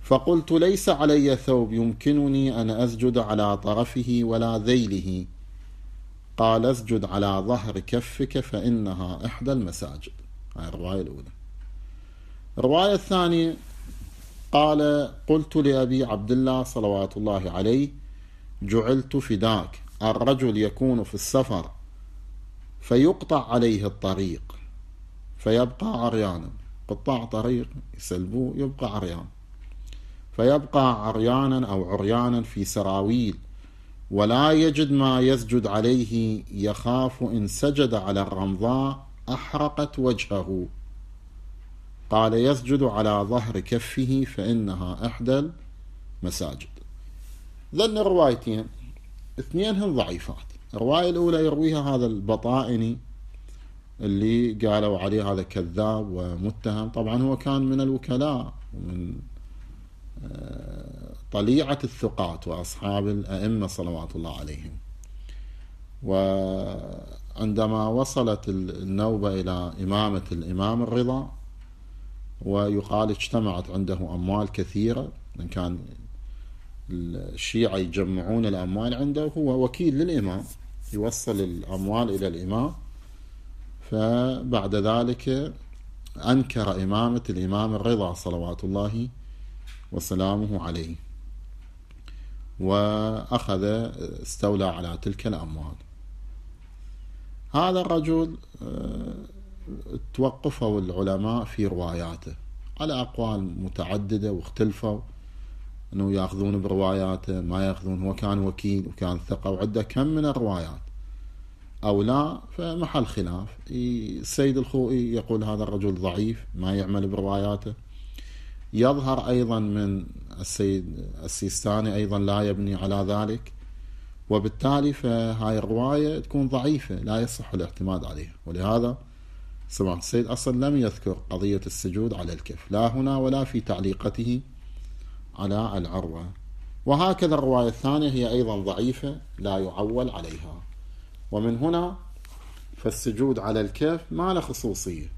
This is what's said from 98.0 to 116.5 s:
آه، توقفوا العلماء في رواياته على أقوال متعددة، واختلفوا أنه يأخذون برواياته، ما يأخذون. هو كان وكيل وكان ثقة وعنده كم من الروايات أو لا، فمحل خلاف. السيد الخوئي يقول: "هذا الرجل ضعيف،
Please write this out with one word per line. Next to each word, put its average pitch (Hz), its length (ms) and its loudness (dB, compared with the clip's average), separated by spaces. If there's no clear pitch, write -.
آه، - 520 -6
توقفوا 131 640 2
العلماء 95 640 0
في 107 220 -2
رواياته 85 680 -4
على 147 200 -2
أقوال 101 640 -2
متعددة، 101 680 -2
واختلفوا 107 680 0
أنه 98 200 2
يأخذون 98 500 2
برواياته، 95 800 2
ما 90 260 0
يأخذون. 92 360 -2
هو 95 120 0
كان 101 240 0
وكيل 98 480 0
وكان 90 320 -2
ثقة 98 220 -2
وعنده 104 320 0
كم 131 240 0
من 156 180 2
الروايات 98 560 0
أو 104 180 6
لا، 139 380 2
فمحل 165 500 0
خلاف. 92 420 -4
السيد 123 880 0
الخوئي 127 540 2
يقول: 110 320 0
"هذا 107 180 0
الرجل 101 320 0
ضعيف، 95 600 0